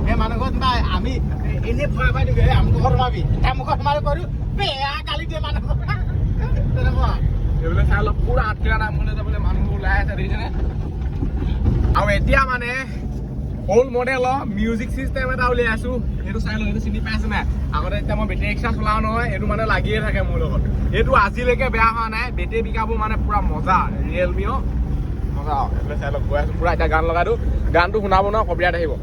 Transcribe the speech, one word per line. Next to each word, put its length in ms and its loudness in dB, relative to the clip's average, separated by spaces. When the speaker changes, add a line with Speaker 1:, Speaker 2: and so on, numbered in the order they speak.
Speaker 1:
সেই 120 2
মানুহ 220 0
ঘৰত 140 0
যেনিবা 180 0
আমি 160 0
এ-, 480 -2
এনেই 160 0
ভয় 240 0
খুৱাই 140 2
দিওঁগে, 180 4
"এই 180 6
আমুকৰ 200 4
ঘৰত 120 4
সোমাবি, 300 2
আমুকৰ 200 -4
ঘৰত 80 0
সোমাবি" 280 0
কৈ 80 2
দিওঁ, 140 -4
বেয়া 340 -2
গালি 180 -4
দিয়ে 140 -4
মানুহ 220 -2
ঘৰত। 160 0
তেনেকুৱা। 360 2
Speaker 2:
এইফালে 300 2
চাই 140 4
লওক, 120 0
পূৰা 160 2
আঠখেলীয়া 360 0
নামঘৰলৈ 380 0
যাবলৈ 220 -2
মানুহ 260 0
ওলাই 240 2
আছে, 180 0
দেখিছেনে? 320 -2
আৰু 100 2
এতিয়া 360 4
মানে 260 -2
অল্ড 240 4
মডেলৰ 520 0
মিউজিক 460 -2
ছিষ্টেম 420 -2
এটা 160 0
উলিয়াই 240 2
আছো। 180 -2
এইটো 140 -4
চাই 140 -2
লওক, 140 -2
এইটো 120 -2
চিনি 200 -2
পাই 140 -4
আছে 120 -2
নাই? 180 -2
আগতে 240 -2
এতিয়া 180 -2
মই 120 0
বেটেৰী 240 -2
ৰিক্সা 220 -2
চলাও 280 0
নহয়, 320 0
এইটো 140 -2
মানে 200 0
লাগিয়ে 340 0
থাকে 220 0
মোৰ 160 0
লগত। 240 0
এইটো 200 2
আজিলৈকে 540 2
বেয়া 200 2
হোৱা 200 -2
নাই, 220 -4
বেটেৰী 320 -4
পিকআপো 320 -2
মানে 200 -2
পূৰা 260 0
মজা, 380 0
ৰিয়েলমিও 480 0
মজা। 220 -2
এইফালে 260 -2
চাই 120 -2
লওক, 160 -2
গৈ 100 0
আছো 200 0
পূৰা। 140 2
এতিয়া 160 0
গান 160 2
লগাই 200 2
দিওঁ, 120 0
গানটো 280 4
শুনাব 300 2
ন, 60 0
কপিৰাইট 260 0
আহিব। 180 -2